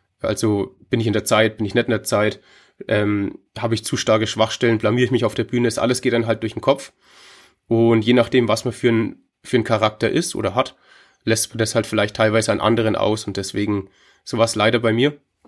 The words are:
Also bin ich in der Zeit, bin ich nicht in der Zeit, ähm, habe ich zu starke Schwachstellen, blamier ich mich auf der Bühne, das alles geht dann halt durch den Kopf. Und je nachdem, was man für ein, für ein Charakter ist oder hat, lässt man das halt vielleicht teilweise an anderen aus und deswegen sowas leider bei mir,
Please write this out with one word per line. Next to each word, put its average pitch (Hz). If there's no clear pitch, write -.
Also 107
bin 117
ich 110
in 101
der 104
Zeit, 110
bin 107
ich 98
nicht 120
in 123
der 110
Zeit, 104
ähm, 104
habe 117
ich 110
zu -
starke 110
Schwachstellen, 110
blamier 113
ich 127
mich 117
auf 107
der 110
Bühne, 120
das 110
alles 123
geht 117
dann 117
halt 113
durch 110
den 110
Kopf. -
Und 117
je 110
nachdem, 120
was 113
man 117
für 120
ein, 113
für -
ein 110
Charakter 107
ist -
oder 101
hat, 131
lässt -
man 110
das 110
halt 110
vielleicht 104
teilweise 110
an 101
anderen 110
aus 107
und 101
deswegen 101
sowas 110
leider 113
bei 113
mir, 131